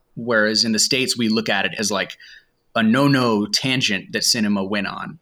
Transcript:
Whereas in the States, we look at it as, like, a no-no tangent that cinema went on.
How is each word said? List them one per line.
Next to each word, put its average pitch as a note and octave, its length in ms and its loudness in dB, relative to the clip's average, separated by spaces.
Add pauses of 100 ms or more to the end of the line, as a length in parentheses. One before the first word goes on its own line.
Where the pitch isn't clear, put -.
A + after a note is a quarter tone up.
(140)
Whereas A2 500 0
in A#2 60 0
the G#2+ 80 0
States, B2+ 400 0
we A2+ 120 2
look A2 180 0
at G2 160 0
it F#2 140 -4
as, G#2 120 -4
like, F#2+ 260 -4 (580)
a A2+ 80 2
no-no A#2+ 640 4
tangent G#2+ 680 -2
that A2 100 -2
cinema G#2 400 0
went G2 240 -2
on. G2 360 -10